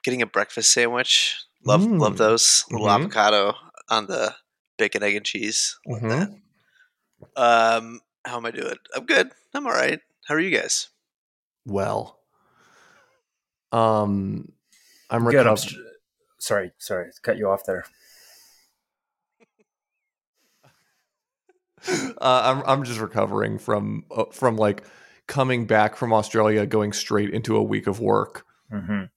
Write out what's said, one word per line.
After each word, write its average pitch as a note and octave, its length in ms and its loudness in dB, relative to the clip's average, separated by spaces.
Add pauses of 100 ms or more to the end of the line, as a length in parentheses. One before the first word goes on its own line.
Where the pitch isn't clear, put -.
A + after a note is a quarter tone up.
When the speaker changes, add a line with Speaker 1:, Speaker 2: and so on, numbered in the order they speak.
Speaker 1:
getting B2+ 180 -2
a A2 60 0
breakfast - 440 0
sandwich. - 720 2 (220)
Love, G#2 160 6
Speaker 2:
Mm. G#3 180 2
Speaker 1:
love G#2+ 180 2
those. A2+ 520 4
A - 40 -8
little G#2+ 140 -2
Speaker 2:
Mm-hmm. G2+ 180 4
Speaker 1:
avocado G#2 500 2 (340)
on A2 180 0
the B2 280 -4 (420)
bacon, G#2 240 -2
egg, G#2 140 0
and G#2 100 -8
cheese. - 520 -6 (100)
Love A2+ 140 -8
Speaker 2:
Mm-hmm. B2+ 320 -2 (1000)
Speaker 1:
that. A#2 420 4
Um, A2+ 240 -10 (240)
how B2 120 -10
am A#2 80 -10
I A#2 60 -6
doing? - 240 -8 (200)
I'm - 100 -8
good. C4+ 260 2 (240)
I'm C#4+ 100 -8
all A3+ 80 -2
right. C3 260 0 (280)
How D3 80 -2
are D#3+ 40 0
you E3+ 160 -2
guys? - 340 -4 (760)
Speaker 2:
Well, G#2 540 -4 (1500)
um, G#2+ 800 0 (580)
I'm A#2+ 160 0
Speaker 3:
Good. A#2 220 6
I'm A2 80 6
Speaker 2:
recov- G#2 40 -6
Speaker 3:
st-, - 220 -10 (580)
sorry, G2 380 -4
sorry, F2+ 320 -8 (120)
cut - 160 -2
you G2+ 120 -2
off G2 160 0
there. F#2 240 -6
Speaker 2:
<laughs> - 40 -20 (4000)
Uh, C3 800 0
I'm, C3+ 140 2
I'm C#3 40 -6
just A#2+ 160 -8
recovering G#2 600 -2
from, G#2 520 -4
uh, A2+ 220 -2
from, A#2 240 0
like, G#2 260 0 (440)
coming B2+ 400 0
back G#2+ 280 4
from A#2 160 -2
Australia, G#2+ 540 2
going G#2 260 0
straight G#2 380 -2
into A2 260 -2
a G#2+ 80 2
week G#2 240 -2
of G2+ 140 -4
work. G#2 440 0 (280)
Speaker 3:
Mm-hmm. G2+ 300 -6 (140)